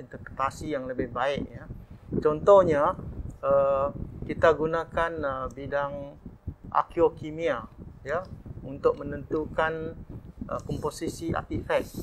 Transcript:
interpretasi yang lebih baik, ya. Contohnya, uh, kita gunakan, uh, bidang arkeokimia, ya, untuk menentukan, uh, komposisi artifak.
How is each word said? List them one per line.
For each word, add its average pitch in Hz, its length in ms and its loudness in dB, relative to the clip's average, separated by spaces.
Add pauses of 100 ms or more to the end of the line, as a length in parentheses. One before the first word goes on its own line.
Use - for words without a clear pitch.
interpretasi 135 720 -6
yang 131 160 -4
lebih 127 240 -4
baik, 131 400 -2
ya. 131 160 -14 (560)
Contohnya, 160 720 8 (460)
uh, 139 480 4 (360)
kita 156 320 4
gunakan, 165 520 -2 (120)
uh, 131 280 -2
bidang 143 680 -6 (520)
arkeokimia, 151 960 0 (400)
ya, 156 160 -4 (400)
untuk 143 400 0
menentukan, 156 920 -4 (560)
uh, 131 160 -4
komposisi 151 680 -4
artifak. - 520 -2 (160)